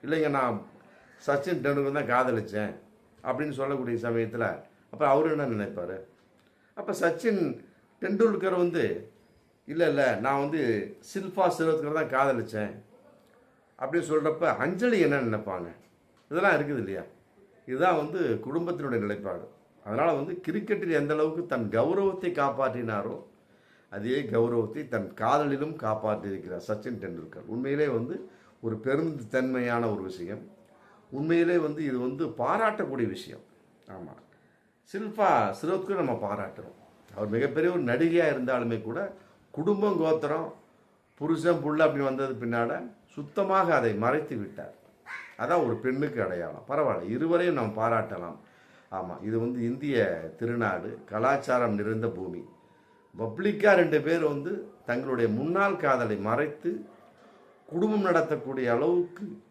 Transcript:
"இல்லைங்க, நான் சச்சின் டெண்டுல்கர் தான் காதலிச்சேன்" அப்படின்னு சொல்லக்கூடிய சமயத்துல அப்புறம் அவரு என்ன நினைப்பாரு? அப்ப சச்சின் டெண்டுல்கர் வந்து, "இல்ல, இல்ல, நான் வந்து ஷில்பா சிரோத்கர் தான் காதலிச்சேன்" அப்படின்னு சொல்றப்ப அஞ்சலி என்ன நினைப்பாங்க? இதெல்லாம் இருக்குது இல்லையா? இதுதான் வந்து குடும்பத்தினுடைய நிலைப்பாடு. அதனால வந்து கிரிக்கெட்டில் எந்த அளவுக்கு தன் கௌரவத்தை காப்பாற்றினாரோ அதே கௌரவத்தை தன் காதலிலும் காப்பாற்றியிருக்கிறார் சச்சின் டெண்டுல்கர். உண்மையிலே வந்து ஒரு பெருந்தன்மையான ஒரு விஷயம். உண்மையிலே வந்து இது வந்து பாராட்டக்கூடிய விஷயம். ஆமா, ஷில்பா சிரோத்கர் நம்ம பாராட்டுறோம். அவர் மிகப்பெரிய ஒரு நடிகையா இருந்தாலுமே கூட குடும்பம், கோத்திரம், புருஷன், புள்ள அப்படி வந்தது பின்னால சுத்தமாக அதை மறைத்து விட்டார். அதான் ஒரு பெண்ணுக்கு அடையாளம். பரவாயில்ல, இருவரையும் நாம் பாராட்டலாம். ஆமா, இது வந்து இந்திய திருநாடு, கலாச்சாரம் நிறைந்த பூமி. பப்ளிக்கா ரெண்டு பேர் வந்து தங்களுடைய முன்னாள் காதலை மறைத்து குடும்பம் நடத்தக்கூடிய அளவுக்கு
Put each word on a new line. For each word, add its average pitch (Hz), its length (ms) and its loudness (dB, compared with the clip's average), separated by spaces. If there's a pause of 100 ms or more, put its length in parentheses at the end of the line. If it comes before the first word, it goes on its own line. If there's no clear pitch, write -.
"இல்லைங்க, 151 260 2
நான் 127 320 0 (640)
சச்சின் 156 340 0
டெண்டுல்கர் 139 440 0
தான் 117 60 0
காதலிச்சேன்" 107 640 2 (500)
அப்படின்னு 143 280 -2
சொல்லக்கூடிய 120 580 -2
சமயத்துல 110 360 0 (460)
அப்புறம் 139 220 2
அவரு 160 160 4
என்ன 147 160 0
நினைப்பாரு? 95 520 -4 (760)
அப்ப 202 260 -6
சச்சின் 170 640 0 (380)
டெண்டுல்கர் 190 560 2
வந்து, 170 520 0 (560)
"இல்ல, 160 220 2
இல்ல, 139 280 4
நான் 135 240 0
வந்து 147 220 0 (520)
ஷில்பா 190 340 0
சிரோத்கர் 156 600 2
தான் 131 60 -4
காதலிச்சேன்" 113 580 2 (1080)
அப்படின்னு 151 320 -2
சொல்றப்ப 156 440 2
அஞ்சலி 185 440 2
என்ன 143 220 4
நினைப்பாங்க? 104 460 -4 (640)
இதெல்லாம் 175 300 4
இருக்குது 143 180 -2
இல்லையா? 95 240 -4 (640)
இதுதான் 160 300 2
வந்து 147 500 0
குடும்பத்தினுடைய 147 540 -2
நிலைப்பாடு. 101 520 -4 (320)
அதனால 139 300 2
வந்து 165 340 -4
கிரிக்கெட்டில் 180 440 -2
எந்த 147 220 2
அளவுக்கு 156 320 0
தன் 120 240 -2
கௌரவத்தை 185 640 2
காப்பாற்றினாரோ 120 920 -2 (680)
அதே 123 360 -2
கௌரவத்தை 117 640 0
தன் 107 260 -4
காதலிலும் 143 640 0
காப்பாற்றியிருக்கிறார் 101 920 -2
சச்சின் 110 320 -4
டெண்டுல்கர். 85 460 -10
உண்மையிலே 139 420 0
வந்து 127 420 -4 (320)
ஒரு 113 140 -2
பெருந்தன்மையான 127 1160 0
ஒரு 101 80 -4
விஷயம். 92 420 -8 (680)
உண்மையிலே 170 480 2
வந்து 151 260 0
இது 127 160 0
வந்து 135 280 -2
பாராட்டக்கூடிய 143 800 0
விஷயம். - 360 -10 (440)
ஆமா, 90 280 -16 (800)
ஷில்பா 190 580 4
சிரோத்கர் 185 520 -2
நம்ம 131 100 0
பாராட்டுறோம். 101 640 -6 (380)
அவர் 104 120 -2
மிகப்பெரிய 139 460 2
ஒரு 175 100 0
நடிகையா 165 500 4
இருந்தாலுமே 123 480 0
கூட 165 320 -6 (380)
குடும்பம், 196 460 0
கோத்திரம், 156 560 0 (640)
புருஷன், 160 480 2
புள்ள 151 160 0
அப்படி 139 240 4
வந்தது 131 420 -2
பின்னால 117 440 0 (160)
சுத்தமாக 185 720 2
அதை 117 200 4
மறைத்து 135 400 0
விட்டார். - 380 -10 (640)
அதான் 151 280 2
ஒரு 110 100 0
பெண்ணுக்கு 127 480 -2
அடையாளம். 87 440 -6
பரவாயில்ல, 113 420 0
இருவரையும் 165 460 2
நாம் 110 220 -2
பாராட்டலாம். 104 600 0 (540)
ஆமா, 90 320 -8
இது 110 160 0
வந்து 120 240 -2
இந்திய 131 360 0 (380)
திருநாடு, 110 680 -2
கலாச்சாரம் 123 720 2
நிறைந்த 110 320 -2
பூமி. 90 340 -6 (800)
பப்ளிக்கா 196 540 2
ரெண்டு 151 280 6
பேர் 160 220 0
வந்து 147 440 -4 (180)
தங்களுடைய 123 440 0
முன்னாள் 175 480 0
காதலை 120 400 2
மறைத்து 127 680 -2 (840)
குடும்பம் 202 380 2
நடத்தக்கூடிய 147 600 0
அளவுக்கு 175 840 0